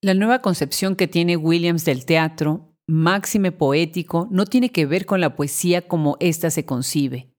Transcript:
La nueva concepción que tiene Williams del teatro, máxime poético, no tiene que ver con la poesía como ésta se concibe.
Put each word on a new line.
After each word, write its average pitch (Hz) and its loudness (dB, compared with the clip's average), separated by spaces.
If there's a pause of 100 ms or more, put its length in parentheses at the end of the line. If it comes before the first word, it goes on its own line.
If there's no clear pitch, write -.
La 190 0
nueva 220 2
concepción 190 -2
que 185 2
tiene 170 2
Williams 170 0
del 127 0
teatro, 160 0 (140)
máxime 180 0
poético, 165 0
no 196 0
tiene 247 2
que 156 0
ver 175 -2
con 190 0
la 160 -2
poesía 175 0
como 151 -2
ésta 170 0
se 165 -4
concibe. 131 -4 (100)